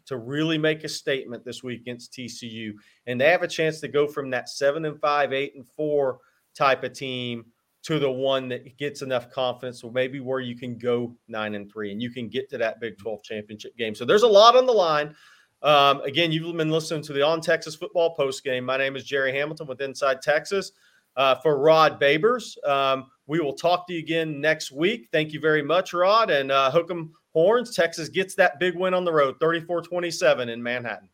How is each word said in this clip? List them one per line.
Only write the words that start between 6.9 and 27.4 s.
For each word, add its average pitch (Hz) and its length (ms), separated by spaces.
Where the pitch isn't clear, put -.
team 123 520
to 156 160
the 139 100
one 131 380
that 123 300
gets 143 240
enough 127 280
confidence, 123 540
or 113 80
maybe 131 260
where 131 220
you 120 160
can 120 200
go 120 380
nine 107 260
and 101 160
three 104 220
and 107 100
you 120 80
can 120 180
get 110 220
to 131 80
that 113 220
Big 107 180
Twelve 104 240
championship 107 540
game. 110 180
So 123 100
there's 202 200
a - 20
lot 226 300
on 254 100
the 247 60
line. 151 420
Um, 143 360
again, 160 320
you've 165 240
been 156 160
listening 156 320
to 147 80
the 139 100
On 160 180
Texas 160 360
Football 165 400
Post 135 260
Game. 127 220
My 131 120
name 135 200
is 127 80
Jerry 135 280
Hamilton 151 360
with 127 120
Inside 135 400
Texas, 156 520
uh, 131 220
for 151 200
Rod 151 440
Babers. 156 560
Um, 135 440
we 156 100
will 143 140
talk 175 340
to 180 60
you 165 80
again 156 400
next 156 320
week. 196 400
Thank 156 200
you 151 60
very 151 240
much, 170 320
Rod. 196 360
And, 139 200
uh, 135 220
hook 165 180
'em 165 240
horns. 226 440